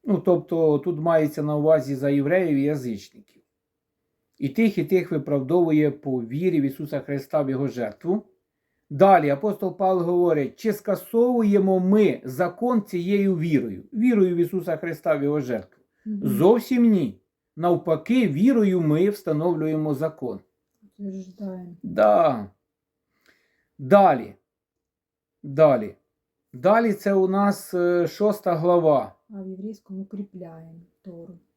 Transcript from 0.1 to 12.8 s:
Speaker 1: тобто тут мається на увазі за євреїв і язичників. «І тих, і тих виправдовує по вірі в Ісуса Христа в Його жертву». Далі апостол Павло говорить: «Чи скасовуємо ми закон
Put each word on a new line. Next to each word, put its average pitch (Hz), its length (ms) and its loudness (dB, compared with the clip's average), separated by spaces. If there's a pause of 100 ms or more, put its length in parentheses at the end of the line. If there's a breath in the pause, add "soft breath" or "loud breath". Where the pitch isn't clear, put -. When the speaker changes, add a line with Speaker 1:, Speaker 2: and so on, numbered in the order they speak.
Speaker 1:
тобто 160 600 0
тут 151 220 -6
мається 156 420 0
на 151 140 -2
увазі 147 380 2
за 139 160 -2
євреїв 151 480 0
і 139 40 0
язичників. 131 800 -8 (960)
«І 139 100 -4
тих, 220 300 0
і 151 60 -2
тих 180 280 0
виправдовує 151 760 0
по 131 320 -6
вірі 156 380 -2
в 135 40 0
Ісуса 147 360 -6
Христа 143 420 -4
в 135 80 -4
Його 135 180 -2
жертву». 123 560 -6 (680)
Далі 160 400 4
апостол 180 460 -4
Павло 190 280 0
говорить: 170 560 0
«Чи 220 120 -2
скасовуємо 202 1080 0
ми 190 440 2
закон 180 580 -2